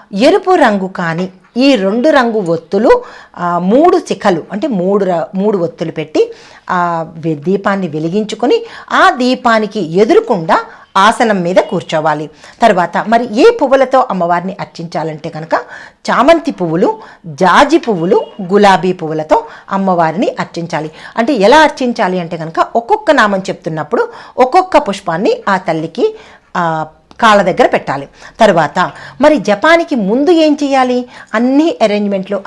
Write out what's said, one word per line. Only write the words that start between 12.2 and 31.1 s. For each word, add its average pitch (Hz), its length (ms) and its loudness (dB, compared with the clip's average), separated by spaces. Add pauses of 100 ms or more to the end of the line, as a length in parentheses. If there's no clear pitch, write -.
తర్వాత 180 360 2 (100)
మరి 226 340 0
ఏ 453 100 8
పువ్వులతో 269 580 2
అమ్మవారిని 175 500 -2
అర్చించాలంటే 160 720 -10
కనుక 156 240 -8 (560)
చామంతి 294 420 2
పువ్వులు, 185 460 -2 (280)
జాజి 190 520 2
పువ్వులు, 214 480 0 (160)
గులాబీ 185 520 2
పువ్వులతో 160 500 -2 (280)
అమ్మవారిని 185 680 -2
అర్చించాలి. 165 520 -8 (260)
అంటే 240 160 0
ఎలా 226 240 4
అర్చించాలి 240 640 0
అంటే 170 180 -8
కనుక 165 380 -4
ఒక్కొక్క 330 360 0
నామం 208 280 2
చెప్తున్నప్పుడు 175 720 -6 (280)
ఒక్కొక్క 349 400 2
పుష్పాన్ని 196 600 -2 (120)
ఆ 190 80 2
తల్లికి, 180 580 -4 (420)
ఆ, 160 300 -2 (340)
కాళ్ళ 208 200 6
దగ్గర 185 260 2
పెట్టాలి. 143 400 -4 (320)
తర్వాత 170 520 2 (300)
మరి 302 160 4
జపానికి 311 580 2
ముందు 240 360 0
ఏం 311 320 4
చేయాలి? 254 420 0 (280)